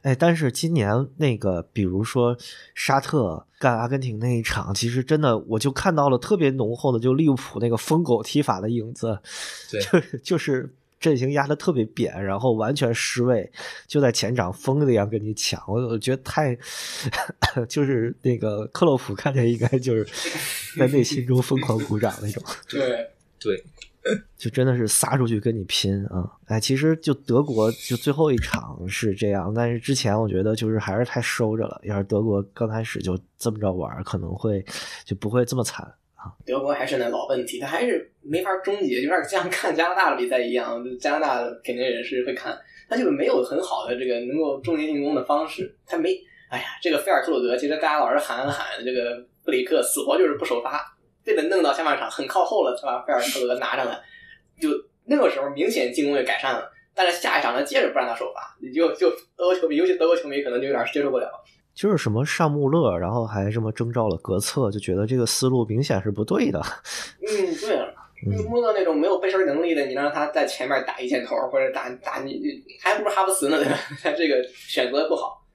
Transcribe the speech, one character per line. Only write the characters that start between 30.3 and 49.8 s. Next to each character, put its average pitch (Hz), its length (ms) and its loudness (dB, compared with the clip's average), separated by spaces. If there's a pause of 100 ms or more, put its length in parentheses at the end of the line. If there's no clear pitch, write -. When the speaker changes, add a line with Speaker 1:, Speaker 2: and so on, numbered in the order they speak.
Speaker 1:
得 107 120 2
就 110 140 -2
是 110 80 2
还 98 220 -2
是 123 40 2
太 123 160 -2
收 110 380 -2
着 113 60 -2
了。 - 200 -8
要 101 140 -4
是 98 60 0
德 101 180 2
国 104 180 2 (140)
刚 113 160 -2
开 113 140 -2
始 107 160 -6
就 92 200 -2 (160)
这 - 140 -2
么 110 80 -4
着 101 140 0
玩 80 200 -4
儿， 73 120 -10
可 - 160 -4
能 90 160 -6
会， 101 280 -2 (420)
就 101 100 -4
不 104 120 -8
会 120 160 2
这 123 120 -2
么 123 80 0
惨 - 200 -6 (300)
啊。 - 160 -16 (160)
Speaker 3:
德 131 140 -2
国 143 120 -2
还 131 140 -2
是 139 120 -2
那 117 120 0
老 - 160 -4
问 127 220 -2
题， - 120 -8
他 139 60 -6
还 165 180 -2
是 - 280 -2 (100)
没 185 220 -2
法 190 140 0
终 202 220 -2
结， 127 220 0
有 143 80 -2
点 170 180 2
像 180 220 -2
看 - 260 -2
加 165 120 2
拿 180 80 0
大 180 160 4
的 123 60 -2
比 123 120 0
赛 127 100 2
一 120 120 0
样， 120 340 -2 (140)
加 147 140 0
拿 156 60 0
大 127 240 0 (200)
肯 120 120 -4
定 - 20 -6
也 120 260 -2
是 123 240 -2
会 - 80 -4
看， - 200 -8 (320)
他 226 80 -2
就 254 100 2
是 359 40 4
没 - 160 0
有 494 160 4
很 143 180 -2
好 - 280 -4
的 123 100 -2
这 127 80 -4
个 120 220 0
能 143 100 -4
够 143 220 0
终 165 180 -2
结 151 80 -2
进 147 180 -2
攻 147 120 0
的 123 100 -2
方 147 240 0
式， - 260 -10 (120)
他 170 100 -4
没， 190 140 0 (380)
哎 123 100 -6
呀， - 60 -8 (140)
这 170 120 0
个 147 80 2
菲 196 120 0
尔 156 140 2
克 170 60 -2
鲁 131 100 2
德， 123 160 0
其 143 100 -2
实 151 100 0
大 156 120 0
家 151 100 2
老 127 120 2
是 143 80 2
喊 131 280 -4
喊 120 380 -6
这 127 80 -2
个 120 320 -2 (180)
布 - 60 -2
里 127 160 2
克 147 160 2